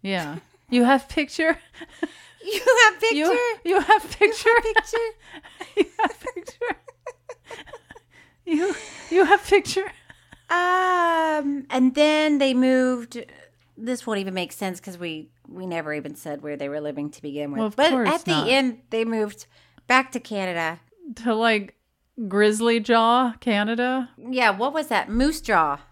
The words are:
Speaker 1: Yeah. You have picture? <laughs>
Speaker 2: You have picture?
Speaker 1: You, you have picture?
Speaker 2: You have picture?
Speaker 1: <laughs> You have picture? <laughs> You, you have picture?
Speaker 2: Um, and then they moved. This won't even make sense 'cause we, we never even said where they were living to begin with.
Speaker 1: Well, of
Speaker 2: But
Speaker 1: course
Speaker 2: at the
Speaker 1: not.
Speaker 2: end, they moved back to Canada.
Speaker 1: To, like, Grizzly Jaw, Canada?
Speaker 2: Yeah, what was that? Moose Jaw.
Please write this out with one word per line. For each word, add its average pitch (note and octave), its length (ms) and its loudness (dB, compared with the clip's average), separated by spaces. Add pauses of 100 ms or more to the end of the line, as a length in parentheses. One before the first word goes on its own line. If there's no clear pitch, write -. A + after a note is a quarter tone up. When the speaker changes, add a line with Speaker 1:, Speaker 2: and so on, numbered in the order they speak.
Speaker 1:
Yeah. F3 320 -4 (340)
You B3 140 4
have C4 240 4
picture? D#4+ 560 -2
<laughs> - 460 -12 (380)
Speaker 2:
You G#4 140 -4 (300)
have - 80 -14
picture? A4 160 0
Speaker 1:
You, A4+ 500 0
you F#4+ 140 2
have G#4+ 240 4 (160)
picture? G#4+ 300 2 (140)
Speaker 2:
You A4+ 120 -4
have A4 100 0
picture? A4+ 120 -6 (680)
Speaker 1:
<laughs> - 100 -14
You G4+ 100 2 (140)
have - 200 -2 (160)
picture? - 400 -8 (1700)
<laughs> - 0 -
You, E4+ 300 0 (340)
you F4 160 4
have G4 180 4
picture? F#4+ 480 0 (600)
Speaker 2:
Um, E4+ 1200 0
and B3+ 240 2
then D4+ 420 2
they C4+ 160 2
moved. B3+ 720 0 (500)
This A#3 300 -8
won't G#3+ 140 -2
even F#3+ 160 -6
make F3+ 160 -6
sense F#3 280 -8
'cause F3+ 200 -16
we, D#3+ 320 -10 (160)
we F#3 180 -14
never E3 300 -6
even C#3+ 180 -10
said D3 300 -12
where D3 120 -8
they C#3+ 140 -8
were D3 120 -6
living D3 280 -8
to - 140 -20
begin D3 280 -8
with. C#3+ 60 -6
Speaker 1:
Well, A3 120 -2
of G#3 60 -12
Speaker 2:
But D4 140 4
Speaker 1:
course B3+ 200 0
Speaker 2:
at E4 160 -4
the F4+ 60 -4
Speaker 1:
not. D#4 160 0
Speaker 2:
end, B3+ 340 0 (100)
they A3+ 140 -2
moved A3 420 -4 (400)
back C4 240 2
to B3 80 -8
Canada. E3+ 600 -6 (440)
Speaker 1:
To, A#3 100 0
like, A3 400 0 (540)
Grizzly G#3+ 520 4
Jaw, A#3 600 4
Canada? A#3+ 800 0
Speaker 2:
Yeah, A#3+ 320 0
what A3+ 200 -2
was D#4 180 -4
that? G#3 200 -2
Moose C#4 320 0
Jaw. D#3 380 0 (120)